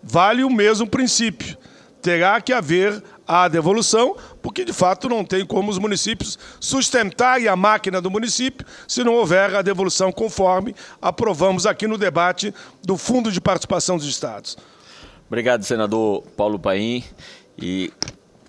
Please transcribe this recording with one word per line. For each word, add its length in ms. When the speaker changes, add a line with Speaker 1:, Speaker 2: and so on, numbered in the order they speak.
Speaker 1:
vale 420
o 60
mesmo 360
princípio. 680
Terá 380
que 120
haver 500
a 220
devolução, 680
porque 220
de 80
fato 360
não 160
tem 220
como 240
os 80
municípios 600
sustentarem 880
a 80
máquina 460
do 80
município 560
se 160
não 120
houver 400
a 80
devolução 500
conforme 640
aprovamos 640
aqui 220
no 100
debate 560
do 160
Fundo 340
de 80
Participação 560
dos 100
Estados. 520
Speaker 2:
Obrigado, 380
senador 580
Paulo 220
Paim. 440
E 320